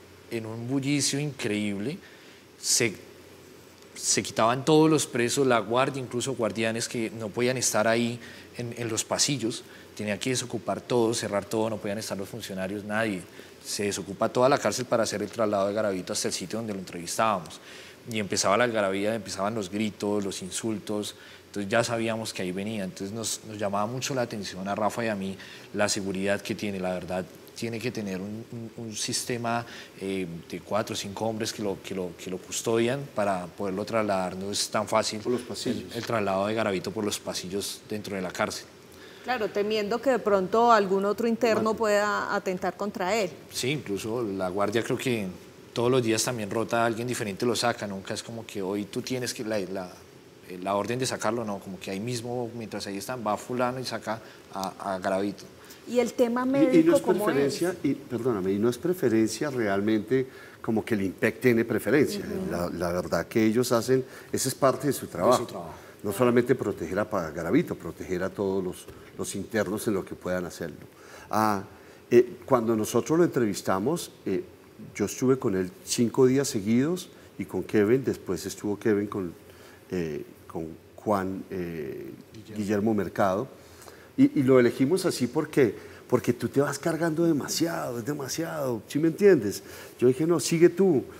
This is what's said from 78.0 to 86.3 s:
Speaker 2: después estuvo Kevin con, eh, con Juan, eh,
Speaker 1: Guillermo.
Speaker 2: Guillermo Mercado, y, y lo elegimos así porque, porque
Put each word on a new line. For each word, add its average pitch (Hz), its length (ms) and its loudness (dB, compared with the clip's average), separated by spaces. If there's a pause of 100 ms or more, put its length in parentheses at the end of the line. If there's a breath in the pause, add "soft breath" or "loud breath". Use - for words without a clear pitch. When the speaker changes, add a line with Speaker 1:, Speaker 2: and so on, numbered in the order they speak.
Speaker 2:
después 95 400 -2
estuvo 101 340 -4
Kevin 104 280 2
con, 95 260 -6 (580 loud breath)
eh, 80 340 -4 (220)
con 82 220 -8 (280)
Juan, 95 540 -2
eh, 85 600 -6 (220)
Speaker 1:
Guillermo. 110 240 -16
Speaker 2:
Guillermo 107 380 2
Mercado, 101 540 0 (680 loud breath)
y, 139 220 6
y 139 40 4
lo 131 180 8
elegimos 135 460 4
así 127 200 0
porque, 143 480 2 (320 loud breath)
porque 123 260 2